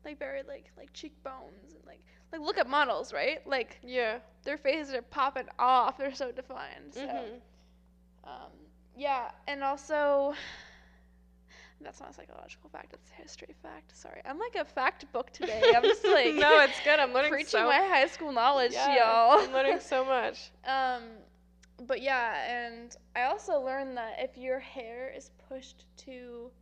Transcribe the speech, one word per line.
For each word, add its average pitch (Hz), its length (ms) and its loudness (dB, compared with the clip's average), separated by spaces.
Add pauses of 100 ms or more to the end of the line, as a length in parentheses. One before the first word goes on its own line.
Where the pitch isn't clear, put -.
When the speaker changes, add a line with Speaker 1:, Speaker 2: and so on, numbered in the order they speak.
Speaker 1:
Like, 302 140 -16
very, 277 240 -10
like, - 360 -20
like, 285 160 -20
cheekbones 262 800 -20
and, - 120 -20
like, - 140 -20 (320)
like, 320 80 -10
look - 180 -4
at 302 100 2
models, 254 440 0
right? 247 340 -4
Like, 254 360 -4
Speaker 2:
Yeah. 247 360 -2 (260)
Speaker 1:
their 285 120 -4
faces 285 380 -2
are 240 80 -6
popping 269 460 -4 (100)
off. 254 400 4
They're 269 160 -6
so 254 180 -8
defined, 247 640 -14
so. 247 60 -12
Speaker 2:
Mm-hmm. - 1300 -14
Speaker 1:
Um, - 200 -18 (460)
yeah, 269 340 -4 (160)
and 277 160 -6
also, 285 720 0 (720)
<sighs> - 760 -20
that's - 180 -20
not - 100 -18
a - 40 -20
psychological - 560 -20
fact, - 240 -18
it's - 160 -20
a - 120 -20
history - 400 -20
fact. - 340 -20
Sorry. - 280 -20
I'm 277 140 -12
like 466 160 -8
a 330 100 -6
fact - 480 -4
book - 200 -8
today. - 300 -4 (140)
I'm - 60 6
just, 427 220 2
Speaker 2:
<laughs> - 20 2
Speaker 1:
like, 294 280 6
Speaker 2:
No, 302 260 8
it's 269 220 4
good. 302 160 4
I'm 262 140 2
learning 285 200 2
Speaker 1:
preaching 294 180 -4
Speaker 2:
so 226 160 2
Speaker 1:
my 277 120 4
high 349 280 4
school 311 260 -8
knowledge, 247 400 2
Speaker 2:
Yeah, 269 240 2
Speaker 1:
y'all. 233 440 8
Speaker 2:
I'm 262 120 -2
learning 269 280 2
so 262 240 -2
much. 262 520 -4
Speaker 1:
<laughs> - 100 -20
Um, 254 360 -2 (840)
but 247 160 -2
yeah, 233 420 -2 (220)
and 233 280 -16 (220)
I 247 80 -2
also 349 340 -2
learned 262 380 -6
that 220 220 -8
if 254 200 -8
your 254 200 -4
hair 247 560 -14
is - 160 -18 (180)
pushed - 380 -18 (180)
to 247 460 -16 (120)